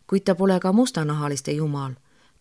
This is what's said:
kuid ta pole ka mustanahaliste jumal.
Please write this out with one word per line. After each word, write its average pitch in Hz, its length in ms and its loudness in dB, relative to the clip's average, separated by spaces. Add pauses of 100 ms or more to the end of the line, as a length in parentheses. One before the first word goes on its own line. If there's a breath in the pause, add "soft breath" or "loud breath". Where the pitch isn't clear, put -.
kuid 190 180 0
ta 190 100 2
pole 185 260 2
ka 185 120 0
mustanahaliste 147 800 0
jumal. 143 400 -4 (480)